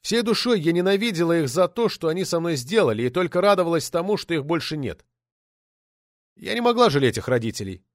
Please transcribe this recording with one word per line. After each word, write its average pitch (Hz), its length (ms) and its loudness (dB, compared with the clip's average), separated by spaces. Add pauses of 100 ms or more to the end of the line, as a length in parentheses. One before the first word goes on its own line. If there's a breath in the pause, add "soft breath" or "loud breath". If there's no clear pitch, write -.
Всей 226 200 -2
душой 226 400 0
я 156 100 2
ненавидела 180 680 2
их 143 100 0
за 170 180 2
то, 226 220 -2
что - 180 -6
они 175 160 -2
со 170 160 -2
мной 165 160 -2
сделали, 131 480 0
и 123 60 0
только 180 320 -2
радовалась 180 480 2
тому, 185 280 -2
что - 160 -6
их 143 120 -4
больше 160 320 -4
нет. 123 280 -8 (1300)
Я - 180 -8
не 233 80 -2
могла 240 280 4
жалеть 135 280 2
их 104 100 -6
родителей. 107 560 -2 (120)